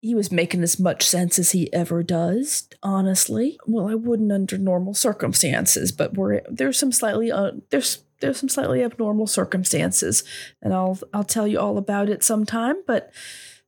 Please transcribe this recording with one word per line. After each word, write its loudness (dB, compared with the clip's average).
he -2
was 0
making 2
as 0
much 2
sense 2
as 2
he 0
ever 0
does, -2
honestly. 0
Well, 0
I -2
wouldn't 0
under 0
normal 0
circumstances, 2
but -2
we're, 0
there's 0
some 2
slightly, 0
uh, 0
there's, -2
there's -2
some -2
slightly 0
abnormal 0
circumstances, 0
and 0
I'll, 0
I'll 0
tell -2
you 0
all 0
about -2
it -2
sometime, 0
but -2